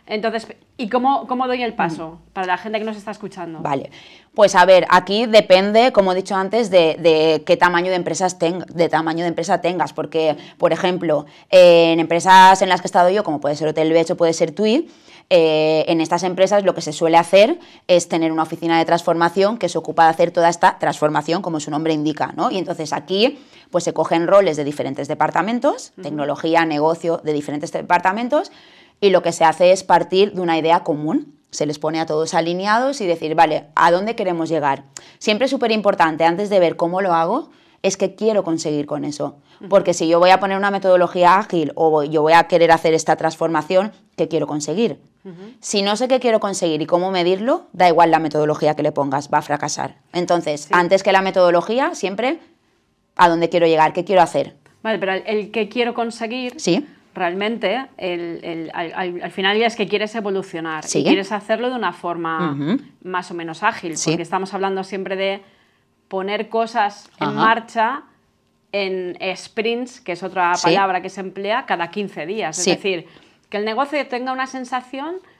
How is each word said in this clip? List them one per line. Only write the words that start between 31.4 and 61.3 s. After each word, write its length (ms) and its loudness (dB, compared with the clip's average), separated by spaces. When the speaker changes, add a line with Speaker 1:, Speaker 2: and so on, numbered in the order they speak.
Speaker 2:
Se 160 -4
les 120 -6
pone 200 -4
a 80 -4
todos 260 -2
alineados 680 -2
y 80 -4
decir, 280 -2
"Vale, 400 2
¿a 160 4
dónde 240 0
queremos 340 -4
llegar?". 340 -2
Siempre 260 0
es 60 -2
superimportante, 720 0
antes 240 0
de 100 2
ver 160 2
cómo 260 -2
lo 120 0
hago, 360 -2
es 140 0
qué 180 -4
quiero 280 0
conseguir 440 -4
con 180 -6
eso. 320 -8
Speaker 1:
Ujú. 80 -16
Speaker 2:
Porque 240 4
si 140 -2
yo 120 4
voy 120 6
a 80 6
poner 180 -2
una 140 -2
metodología 640 4
ágil 380 -2
o 160 2
voy, 180 0
yo 140 0
voy 100 4
a 120 6
querer 260 4
hacer 220 4
esta 220 0
transformación, 800 0
¿qué 100 -2
quiero 200 -2
conseguir? 520 -4
Speaker 1:
Ujú. 380 -18
Speaker 2:
Si 200 -4
no 140 -2
sé 120 -2
qué 120 2
quiero 220 2
conseguir 400 -2
y 40 -4
cómo 260 0
medirlo, 640 0
da 140 2
igual 240 4
la 80 4
metodología 560 -2
que 80 -4
le 80 -2
pongas, 420 -4
va 60 2
a 20 0
fracasar. 540 -6
Entonces, 480 -2
Speaker 1:
Sí. 120 -18
Speaker 2:
antes 300 4
que 100 2
la 80 4
metodología, 720 2
siempre 440 -4
a 140 4
dónde 200 0
quiero 160 2
llegar, 280 4
qué 120 -4
quiero 160 4
hacer. 340 -2
Speaker 1:
Vale, 160 -4
pero 140 -2
el, 120 -6
el 260 -4
qué 160 -4
quiero 260 -4
conseguir, 640 -8
Speaker 2:
Sí. 280 0
Speaker 1:
realmente, 720 -4
el, 460 -8
el, 300 -10
al, 220 -10
al, 280 -8
al 80 -10
final 260 -2
ya 100 2
es 80 -4
que 140 -4
quieres 260 -4
evolucionar 720 -8
y 20 -14
Speaker 2:
Sí. 160 -2
Speaker 1:
quieres 300 0